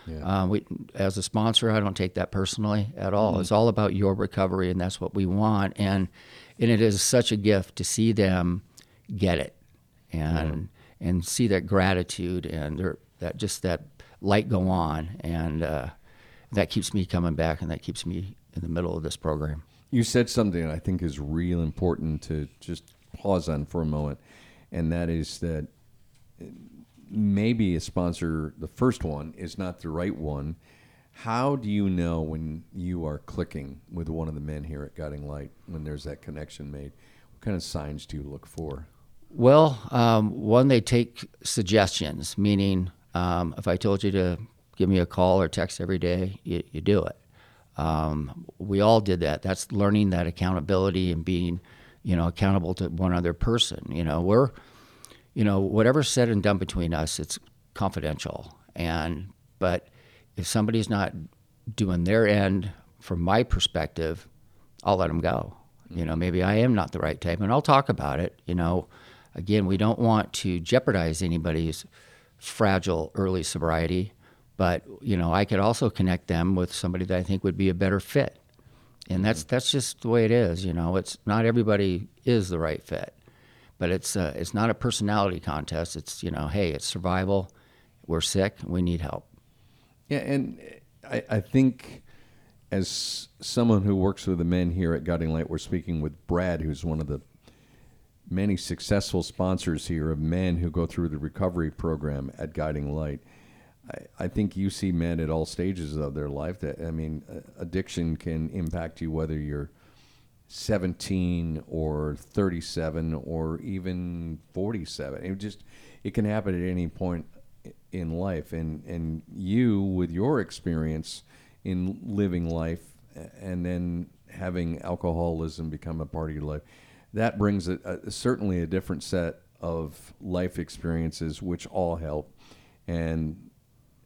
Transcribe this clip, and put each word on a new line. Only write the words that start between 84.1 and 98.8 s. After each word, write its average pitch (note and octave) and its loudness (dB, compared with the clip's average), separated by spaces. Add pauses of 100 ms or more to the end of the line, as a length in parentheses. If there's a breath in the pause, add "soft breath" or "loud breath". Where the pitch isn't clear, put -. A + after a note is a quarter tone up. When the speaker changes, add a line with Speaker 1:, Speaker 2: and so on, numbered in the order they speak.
Speaker 2:
uh, F2 0
it's - -6
not A2 2
a - 0
personality G2+ 0
contest. D#2 -4
It's, - -10
you F2 -4
know, D2 -4
hey, F2 0
it's C#2+ -6
survival. F#2 0 (560 soft breath)
We're E2 0
sick. G2 0
We F2+ 0
need F2 0
help. - -8 (800 soft breath)
Speaker 1:
Yeah, C#3+ -2
and - -2 (500)
I, A#2+ -4
I A2 0
think - 2 (680 soft breath)
as - -4 (120)
someone A2+ 2
who G2+ 4
works F#2+ 0
with F2+ 2
the F2 2
men F2 2
here E2+ 2
at D2+ -2
Guiding E2 0
Light, D#2+ -2
we're D#2+ -4
speaking E2+ -4
with D2+ -6
Brad, F2 0
who's D#2 -4
one D#2+ -2
of D2+ -4
the C#2+ -6 (1080 soft breath)
many F#2+ 0
successful F2+ -2